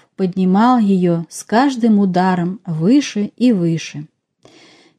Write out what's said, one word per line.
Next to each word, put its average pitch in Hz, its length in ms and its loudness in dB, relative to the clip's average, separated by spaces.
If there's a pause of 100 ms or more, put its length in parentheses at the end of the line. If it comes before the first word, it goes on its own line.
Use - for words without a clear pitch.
(160)
поднимал 190 640 2
ее 180 480 0
с - 160 -18
каждым 233 560 0
ударом 185 680 0
выше 202 680 -2
и 247 160 2
выше. 165 560 -4 (920)